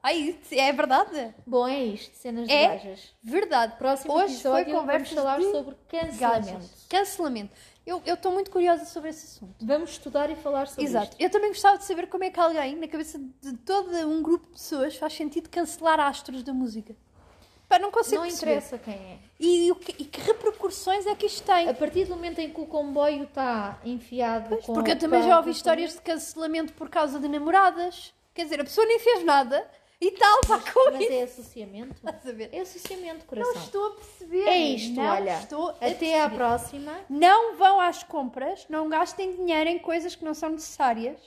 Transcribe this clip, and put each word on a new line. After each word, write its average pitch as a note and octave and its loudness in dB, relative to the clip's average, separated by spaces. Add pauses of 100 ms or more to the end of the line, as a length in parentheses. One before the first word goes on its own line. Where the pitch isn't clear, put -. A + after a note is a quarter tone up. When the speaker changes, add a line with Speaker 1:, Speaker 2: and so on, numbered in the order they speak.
Speaker 1:
Ai, D4 2
isso D#4 -6
é C4+ 4
verdade. C#4 0 (140)
Speaker 2:
Bom, B3 2
é C#4 -2
isto. G#3+ -8
Cenas A#3 -8
de C4+ 2
Speaker 1:
É D4 6
Speaker 2:
gajas. G3 -8 (100)
Speaker 1:
verdade. B3+ 0
Speaker 2:
Próximo C4+ -2
Speaker 1:
Hoje F4 4 (160)
foi C4+ 2
Speaker 2:
episódio D#4+ -2
vamos D#4 0
Speaker 1:
conversas C#4+ -2
Speaker 2:
falar C#4 0
Speaker 1:
de G4 2
Speaker 2:
sobre C#4 -4 (160)
Speaker 1:
gajas. E4 -6
Speaker 2:
cancelamento. G3+ -2 (200)
Speaker 1:
Cancelamento. E4 -2 (320)
Eu, F4 -6
eu F4 0
estou F4+ -2
muito F#4+ -2
curiosa F4 2
sobre D#4+ -10
esse D#4 -16
assunto. - -20 (100)
Speaker 2:
Vamos D4+ 0
estudar D4 -4
e D#4+ -6
falar C#4 -4
sobre - -6
Speaker 1:
Exato. A#3 0
Speaker 2:
isto. - -6
Speaker 1:
Eu F4 4
também G#4 2
gostava G4 6
de - -12
saber F4+ -4
como F#4+ -6
é F#4 -2
que F4+ -6
alguém, D#4 2
na E4 -8
cabeça D#4 -8 (240)
de C4+ -12
todo F#4+ -2 (180)
um D#4 0
grupo E4 0
de - -20
pessoas, D4 -4
faz D#4 -6
sentido D#4+ -6
cancelar D#4+ 0
astros C4 -4
da C4+ -8
música. A3 -6 (720)
Pá, F4+ 6
não G4 -2
consigo G#4+ 0
Speaker 2:
Não E4+ -2
Speaker 1:
perceber. D#4+ -4
Speaker 2:
interessa C4 -10
quem G#3+ -14
é. F#3+ -18 (220)
Speaker 1:
E, F4 4
e F#4 6
o - 2
que, - -12 (100)
e - -10
que - -14
repercussões G4+ -2
é G4+ 0
que G#4 -4
isto - -4
tem? F4 4
Speaker 2:
A E4+ -2
partir D#4 -2
do F4+ -8
momento E4+ -8
em D#4 -6
que - -12
o D4+ -6
comboio D4 -2
tá A3+ -4
enfiado A#3 -4
Speaker 1:
Pois, A3+ -4
Speaker 2:
com A#3 -4
Speaker 1:
porque A3+ 2
eu D#4+ 2
também E4 4
Speaker 2:
pá, E4+ 4
Speaker 1:
já E4+ 10
ouvi E4 2
Speaker 2:
com - -4
Speaker 1:
histórias E4 0
de - -18
cancelamento D#4+ -4
por D4+ -14
causa D4+ 0
de C#4+ -4
namoradas. F4 2 (200)
Quer E4+ -6
dizer, D4+ -4
a C#4+ -2
pessoa A4 4
nem A4+ 4
fez G#4 4
nada C#4 4 (360)
e F#4+ 2
tal, G#4 6
tá - 4
Speaker 2:
Mas, - -8
Speaker 1:
com C5 8
Speaker 2:
mas C4+ -4
Speaker 1:
isso. G#4 2
Speaker 2:
é B3+ 0
associamento? A3+ -14
Speaker 1:
Estás D#4 -12
a B3 -10
ver? A3 -12
Speaker 2:
É F4 -8
associamento, F4+ -12
Speaker 1:
Não - -20
Speaker 2:
coração. A#4+ -4
Speaker 1:
estou G4+ -4
a G#4 -6
perceber. F#4 -4
Speaker 2:
É F#4 4
isto, A#3+ -2
Speaker 1:
Não C4+ -2
Speaker 2:
olha. G3 0
Speaker 1:
estou D4+ -6
a - -6
Speaker 2:
Até A#3+ -6
à F4 0
Speaker 1:
perceber. D#4 0
Speaker 2:
próxima. C#4 -4 (100)
Speaker 1:
Não F#4 6
vão F#4+ 6
às F4 0
compras, C#4 -6
não D#4 -4
gastem F4 -2
dinheiro E4+ 0
em F4 -2
coisas E4+ -4
que - -12
não D#4 -4
são D#4 -6
necessárias. C4 -2